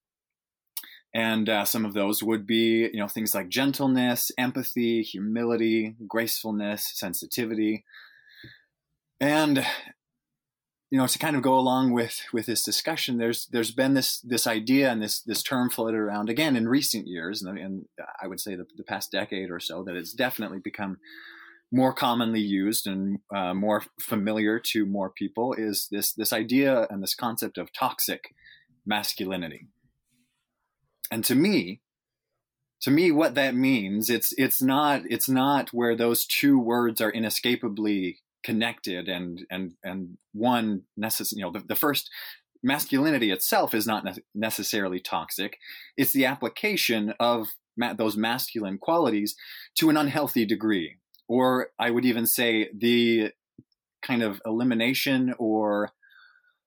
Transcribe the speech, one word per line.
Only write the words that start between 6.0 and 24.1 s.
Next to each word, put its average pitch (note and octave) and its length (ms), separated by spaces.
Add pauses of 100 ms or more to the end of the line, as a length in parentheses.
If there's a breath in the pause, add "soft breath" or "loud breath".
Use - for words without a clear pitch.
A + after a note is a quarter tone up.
gracefulness, G#2+ 880
sensitivity. G#2+ 880 (1400 loud breath)
And, D3 440 (1200 loud breath)
you C3+ 80
know, C3 100
to - 120
kind D#3 180
of B2 40
go C3 160
along C3 360
with, A#2 280 (120)
with A2+ 120
this A2 180
discussion, C3 540
there's, A#2 340
there's A2+ 200
been C3 220
this, - 260
this A#2+ 260
idea B2 460
and A2 100
this, G#2 200
this A2 220
term B2+ 260
floated A2+ 280
around G#2 320
again C#3 280
in A2+ 100
recent A#2+ 400
years, F2+ 340
and, F#2+ 160
and F#2+ 280 (360)
I F#2 60
would F#2 140
say G2 140
the, F2 100 (100)
the - 80
past - 280
decade F#2+ 380
or F2 120
so, E2+ 220
that F#2 120
it's F2+ 160
definitely G#2+ 480
become G2 380 (760 loud breath)
more C3 200
commonly A#2 480
used G2+ 460
and, G2 320 (140)
uh, F#2 200
more G2+ 300 (180)
familiar G#2+ 580